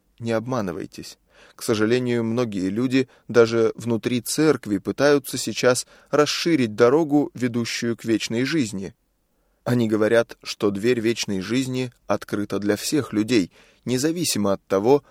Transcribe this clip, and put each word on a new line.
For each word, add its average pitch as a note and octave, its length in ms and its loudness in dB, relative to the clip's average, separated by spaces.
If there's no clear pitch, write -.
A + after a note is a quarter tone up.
Не A#2 140 -4
обманывайтесь. G#2+ 840 -6
К - 60 -18
сожалению, A#2+ 600 0
многие A2 460 -2
люди B2+ 400 0
даже A2+ 460 4
внутри A#2 460 -2
церкви B2 580 0
пытаются C3+ 600 0
сейчас B2 480 0
расширить C#3+ 680 2
дорогу, C#3+ 580 4
ведущую A#2 640 -4
к - 80 -14
вечной A2+ 400 -2
жизни. A2 500 -4
Они A#2+ 240 2
говорят, G#2+ 540 2
что - 280 -2
дверь A2+ 300 0
вечной G#2+ 400 -2
жизни B2+ 500 -4
открыта G2+ 520 -4
для G2+ 180 0
всех C3+ 380 -4
людей, G#2+ 360 2
независимо B2+ 680 -2
от - 140 -6
того, A2 440 2